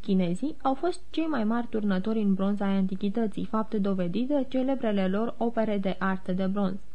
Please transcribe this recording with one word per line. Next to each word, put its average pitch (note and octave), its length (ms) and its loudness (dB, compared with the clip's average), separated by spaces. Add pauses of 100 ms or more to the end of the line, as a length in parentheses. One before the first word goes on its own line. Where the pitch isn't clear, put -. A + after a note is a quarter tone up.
Chinezii F#3+ 600 0
au C4+ 120 2
fost E4+ 260 -2 (100)
cei D#4+ 160 0
mai C4+ 180 0
mari A#3 260 0
turnători G#3 500 0
în G3+ 140 4
bronz G3 260 0
ai G3 160 2
antichității, G3 680 0
fapt A3 300 -2
dovedit G3 540 0
de C#4 200 2
celebrele B3 600 0
lor G#3+ 280 0
opere A3 420 0
de G3 200 0
artă F#3+ 340 -2
de F#3+ 140 0
bronz. G3 300 0 (180)